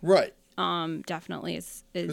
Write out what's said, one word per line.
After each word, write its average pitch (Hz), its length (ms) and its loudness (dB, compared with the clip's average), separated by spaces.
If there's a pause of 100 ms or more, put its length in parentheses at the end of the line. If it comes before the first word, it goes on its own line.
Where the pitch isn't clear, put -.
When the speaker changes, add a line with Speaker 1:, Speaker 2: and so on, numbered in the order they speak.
Speaker 1:
Right. 170 300 6 (240)
Speaker 2:
Um, 170 460 -2
definitely 170 520 -6
is, - 300 -12 (100)
Speaker 1:
'Cause 175 180 -4